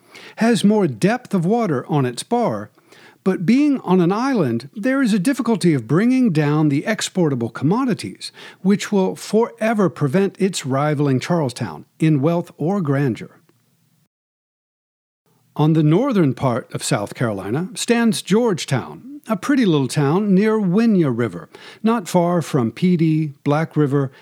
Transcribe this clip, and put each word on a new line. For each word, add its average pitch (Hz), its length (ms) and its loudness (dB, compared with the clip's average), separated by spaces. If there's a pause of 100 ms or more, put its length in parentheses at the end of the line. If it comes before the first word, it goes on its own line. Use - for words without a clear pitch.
(380)
has 226 260 2
more 202 240 4
depth 185 460 -2
of 180 100 0
water 196 440 0
on 143 180 2
its 123 180 -6
bar, 156 460 -2 (540)
but 185 220 -2
being 269 360 2
on 185 180 2
an 170 120 4
island, 196 640 -2
there 262 260 -2
is 220 120 2
a 220 60 2
difficulty 220 540 0
of 117 140 -2
bringing 240 440 2
down 151 380 2
the 143 160 0
exportable 143 640 -2
commodities, 196 840 -4 (300)
which 196 300 0
will 190 240 0
forever 220 760 0
prevent 180 500 -2
its 185 280 -4
rivaling 139 520 0
Charlestown 117 680 -4 (140)
in 156 220 2
wealth 170 360 0
or 185 220 -2
grandeur. 139 600 -2 (2250)
On 156 180 0
the 160 100 2
northern 175 500 2
part 120 400 -4
of 147 100 -10
South 104 300 -4
Carolina 113 640 -4
stands 233 460 0
Georgetown, 214 1040 -2
a 220 80 -2
pretty 277 300 0
little 143 240 2
town 175 440 0
near 220 240 4
Winyah 190 580 2
River, 110 320 -4 (360)
not 220 240 0
far 175 340 2
from 117 300 0
Pee 180 260 2
Dee, 156 360 2 (100)
Black 156 320 0
River, 139 360 2 (100)